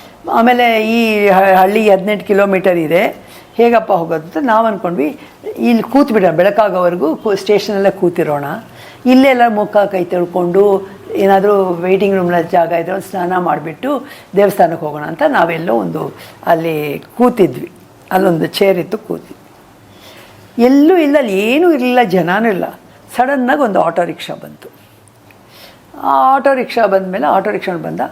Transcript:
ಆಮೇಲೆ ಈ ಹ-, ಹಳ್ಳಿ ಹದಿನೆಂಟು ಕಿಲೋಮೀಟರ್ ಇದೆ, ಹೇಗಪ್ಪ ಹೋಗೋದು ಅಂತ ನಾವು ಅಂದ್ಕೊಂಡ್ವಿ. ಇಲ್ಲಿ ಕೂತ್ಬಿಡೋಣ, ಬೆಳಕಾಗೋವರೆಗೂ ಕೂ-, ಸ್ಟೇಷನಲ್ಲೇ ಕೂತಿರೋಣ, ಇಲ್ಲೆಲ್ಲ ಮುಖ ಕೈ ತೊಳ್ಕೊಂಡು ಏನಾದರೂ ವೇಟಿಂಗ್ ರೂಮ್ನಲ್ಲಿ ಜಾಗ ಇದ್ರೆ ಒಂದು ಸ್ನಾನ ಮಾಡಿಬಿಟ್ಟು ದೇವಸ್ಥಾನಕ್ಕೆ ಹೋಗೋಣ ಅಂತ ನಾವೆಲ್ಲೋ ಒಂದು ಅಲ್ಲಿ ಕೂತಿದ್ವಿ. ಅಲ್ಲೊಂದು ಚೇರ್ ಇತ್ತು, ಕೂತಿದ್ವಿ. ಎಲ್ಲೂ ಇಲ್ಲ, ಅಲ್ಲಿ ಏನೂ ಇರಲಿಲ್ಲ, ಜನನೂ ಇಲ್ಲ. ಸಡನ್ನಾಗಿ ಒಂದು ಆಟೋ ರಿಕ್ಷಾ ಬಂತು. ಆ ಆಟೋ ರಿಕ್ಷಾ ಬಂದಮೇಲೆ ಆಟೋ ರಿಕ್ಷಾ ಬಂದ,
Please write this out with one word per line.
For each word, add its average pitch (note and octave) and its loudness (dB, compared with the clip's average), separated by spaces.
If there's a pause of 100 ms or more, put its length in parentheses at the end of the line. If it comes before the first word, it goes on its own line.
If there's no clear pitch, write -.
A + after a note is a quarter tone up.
(340)
ಆಮೇಲೆ A#3 2
ಈ A3 2
ಹ-, F#3+ 4
ಹಳ್ಳಿ G#3 2
ಹದಿನೆಂಟು F#3+ 0
ಕಿಲೋಮೀಟರ್ F#3+ 2
ಇದೆ, E3 0 (380)
ಹೇಗಪ್ಪ A3+ 2
ಹೋಗೋದು E3 -2
ಅಂತ E3+ -14
ನಾವು A3+ 2
ಅಂದ್ಕೊಂಡ್ವಿ. G3 -4 (400)
ಇಲ್ಲಿ A#3 2
ಕೂತ್ಬಿಡೋಣ, A3 2
ಬೆಳಕಾಗೋವರೆಗೂ F#3 0
ಕೂ-, G3+ -2
ಸ್ಟೇಷನಲ್ಲೇ G3 0
ಕೂತಿರೋಣ, E3+ -2 (640)
ಇಲ್ಲೆಲ್ಲ B3+ 4
ಮುಖ G#3 -2
ಕೈ G3 0
ತೊಳ್ಕೊಂಡು F3+ 0 (240)
ಏನಾದರೂ G3 2
ವೇಟಿಂಗ್ F#3 0
ರೂಮ್ನಲ್ಲಿ F3 0
ಜಾಗ E3+ 0
ಇದ್ರೆ E3+ -4
ಒಂದು F#3+ -8
ಸ್ನಾನ F3+ -6
ಮಾಡಿಬಿಟ್ಟು E3 -6 (280)
ದೇವಸ್ಥಾನಕ್ಕೆ E3+ 2
ಹೋಗೋಣ D3 -10
ಅಂತ D#3+ -8
ನಾವೆಲ್ಲೋ E3+ -2
ಒಂದು D#3+ -6 (320)
ಅಲ್ಲಿ D#3 -2 (160)
ಕೂತಿದ್ವಿ. A#3 0 (400)
ಅಲ್ಲೊಂದು F3+ 0
ಚೇರ್ G3 0
ಇತ್ತು, F3 -6
ಕೂತಿದ್ವಿ. - -12 (1200)
ಎಲ್ಲೂ C#4+ 4
ಇಲ್ಲ, D4+ 2
ಅಲ್ಲಿ G#3 -2
ಏನೂ D4 2
ಇರಲಿಲ್ಲ, B3 0
ಜನನೂ F#3 0
ಇಲ್ಲ. F3 -2 (520)
ಸಡನ್ನಾಗಿ B3+ 0
ಒಂದು G#3+ 0
ಆಟೋ E3+ -2
ರಿಕ್ಷಾ E3 -10
ಬಂತು. - -20 (1300)
ಆ C4 2
ಆಟೋ C#4 0
ರಿಕ್ಷಾ A#3 -2
ಬಂದಮೇಲೆ F#3+ -2
ಆಟೋ G3 0
ರಿಕ್ಷಾ F#3+ -6
ಬಂದ, D#3+ -8 (120)